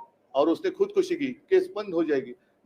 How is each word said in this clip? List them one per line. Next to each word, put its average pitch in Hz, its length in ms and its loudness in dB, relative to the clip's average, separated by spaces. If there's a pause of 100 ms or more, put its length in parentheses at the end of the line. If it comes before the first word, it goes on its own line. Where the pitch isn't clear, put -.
(340)
और 147 140 4
उसने 165 220 0
खुदकुशी 190 440 0
की, 143 120 -2
केस 180 500 0
बंद 202 180 -6
हो 165 80 2
जाएगी. 151 300 -2 (340)